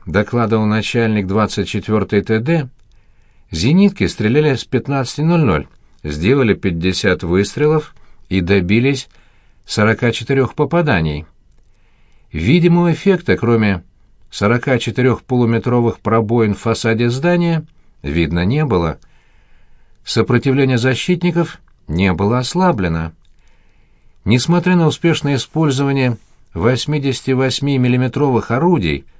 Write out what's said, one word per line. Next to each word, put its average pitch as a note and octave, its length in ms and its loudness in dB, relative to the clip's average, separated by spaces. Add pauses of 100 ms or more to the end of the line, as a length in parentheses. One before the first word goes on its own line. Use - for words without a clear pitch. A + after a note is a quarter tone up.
докладывал G#2+ 640 0
начальник G#2+ 600 0
двадцать G2+ 420 -2
четвёртой G#2+ 520 0
Т A2 180 0
Д, C#3 300 0 (840)
зенитки D#3 560 2
стреляли B2+ 480 0
с - 100 -6
пятнадцати C3+ 580 -4
ноль E3 200 2
ноль, D#2+ 260 0 (360)
сделали G2 500 0
пятьдесят F2+ 680 -2
выстрелов C3+ 720 0 (340)
и F#2+ 120 0
добились G2+ 680 0 (560)
сорока A2+ 480 0
четырёх C3+ 420 -2
попаданий. F2+ 720 0 (1080)
Видимого E3+ 640 2
эффекта, E3+ 440 0
кроме G#2+ 460 0 (480)
сорока A#2+ 480 0
четырёх B2 440 0
полуметровых A#2 800 0
пробоин A2 540 2
в - 60 -6
фасаде A2+ 500 0
здания, E3 540 0 (380)
видно E2 420 0
не C#3 200 0
было. F2 340 0 (1040)
Сопротивление C3 760 0
защитников E3 800 -2 (300)
не F#2 240 0
было G2+ 260 0
ослаблено. G2+ 760 -2 (1120)
Несмотря E3+ 520 2
на E3+ 100 4
успешное D3 500 0
использование C#3 800 0 (340)
восьмидесяти C3 800 -2
восьми C3 480 0
миллиметровых B2+ 720 0
орудий, A#2+ 560 0 (140)